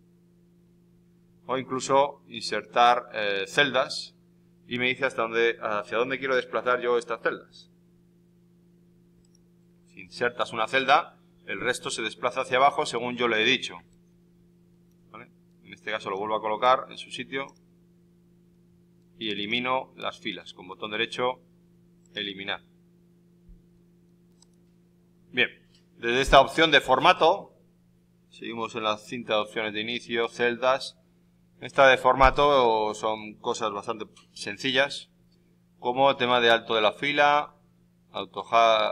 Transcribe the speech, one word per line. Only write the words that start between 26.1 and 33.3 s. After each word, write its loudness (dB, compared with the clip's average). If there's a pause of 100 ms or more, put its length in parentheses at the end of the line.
esta 8
opción 2
de 6
formato, 2 (760)
seguimos -10
en -6
la 0
cinta -8
de 2
opciones -4
de -6
inicio, -4
celdas. -2 (680)
Esta 4
de 8
formato 4
son -6